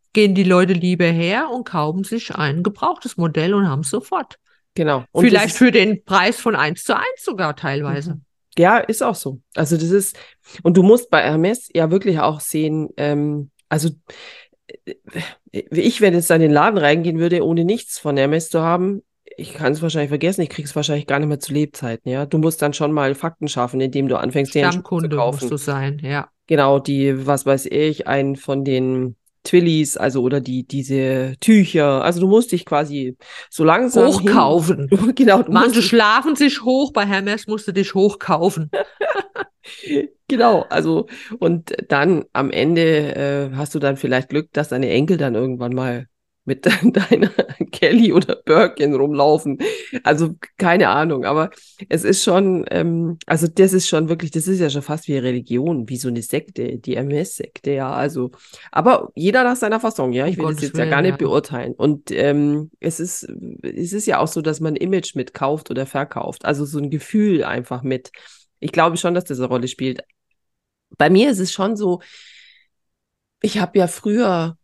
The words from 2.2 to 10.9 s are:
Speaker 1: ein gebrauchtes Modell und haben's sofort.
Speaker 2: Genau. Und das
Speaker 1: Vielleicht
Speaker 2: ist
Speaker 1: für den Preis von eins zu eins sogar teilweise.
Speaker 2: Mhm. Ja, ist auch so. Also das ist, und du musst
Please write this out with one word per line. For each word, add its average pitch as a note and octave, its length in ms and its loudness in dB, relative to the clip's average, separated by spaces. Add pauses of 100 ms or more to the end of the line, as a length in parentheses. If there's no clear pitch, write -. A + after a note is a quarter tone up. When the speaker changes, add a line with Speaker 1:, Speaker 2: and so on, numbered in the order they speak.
Speaker 1:
ein D3+ 300 -2
gebrauchtes B3 540 -4
Modell E3 360 0
und G3 160 2
haben's C#3+ 220 -4
sofort. - 480 -6 (340)
Speaker 2:
Genau. D3 380 0
Und E3+ 120 2
das A#3+ 60 8
Speaker 1:
Vielleicht G#3+ 160 6
Speaker 2:
ist - 120 -4
Speaker 1:
für B3+ 140 6
den G#3 340 2
Preis G3 340 2
von A3 160 0
eins D3+ 300 -2
zu G#3 100 0
eins - 280 -6
sogar F#3 340 -4
teilweise. C#3+ 540 -4
Speaker 2:
Mhm. D3 100 -12 (360)
Ja, F#3 200 6
ist - 260 -2
auch A#3 120 0
so. C3+ 260 -10 (140)
Also D#3+ 200 0
das E3 140 -2
ist, F#3+ 280 0 (460)
und E3+ 140 4
du F#3 60 8
musst A#3 260 6